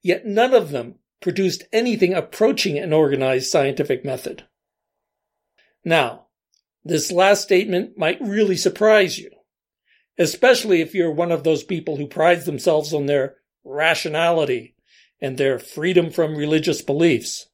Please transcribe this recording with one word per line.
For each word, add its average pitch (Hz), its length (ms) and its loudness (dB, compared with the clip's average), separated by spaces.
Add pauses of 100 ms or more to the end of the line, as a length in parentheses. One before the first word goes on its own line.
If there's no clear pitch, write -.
Yet 185 240 -2
none 226 280 2
of 196 160 2
them 123 260 -10 (240)
produced 180 440 -2 (100)
anything 220 400 0
approaching 185 640 -2
an 160 160 -4
organized 135 560 2
scientific 135 560 0
method. - 400 -10 (1400)
Now, 160 440 -2 (560)
this 156 280 -2
last 190 300 4
statement 196 560 0
might 165 240 -2
really 202 340 0
surprise 208 600 2
you, - 140 -18 (880)
especially 214 640 2
if 160 120 -6
you're 170 180 0
one 170 200 -2
of 156 120 -2
those 156 200 0
people 160 340 -6
who 143 80 -6
prides 160 400 2
themselves 151 480 0
on 143 140 -2
their 139 300 0 (260)
rationality 156 1120 -2 (440)
and 131 180 -8
their 135 200 0
freedom 165 540 -2
from 156 240 -2
religious 151 480 -2
beliefs. 147 720 0